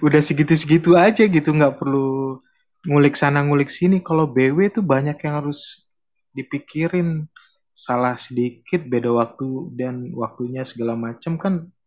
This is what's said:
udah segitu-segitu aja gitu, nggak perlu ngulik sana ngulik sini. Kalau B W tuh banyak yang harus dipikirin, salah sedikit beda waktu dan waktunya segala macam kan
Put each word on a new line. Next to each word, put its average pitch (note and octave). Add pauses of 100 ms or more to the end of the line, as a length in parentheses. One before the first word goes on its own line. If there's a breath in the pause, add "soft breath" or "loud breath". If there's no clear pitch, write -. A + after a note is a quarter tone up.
udah D3+
segitu-segitu D#3
aja G#3+
gitu, D#3+
nggak C#3+
perlu C3+ (480)
ngulik C#3+
sana C#3+
ngulik C#3+
sini. F#3
Kalau D#3+
B C3
W F#3
tuh -
banyak D3
yang D3
harus - (400)
dipikirin, D#3+ (480 soft breath)
salah B2
sedikit B2
beda A#2+
waktu A#2+
dan B2+
waktunya B2
segala A#2
macam A#2
kan F3 (180)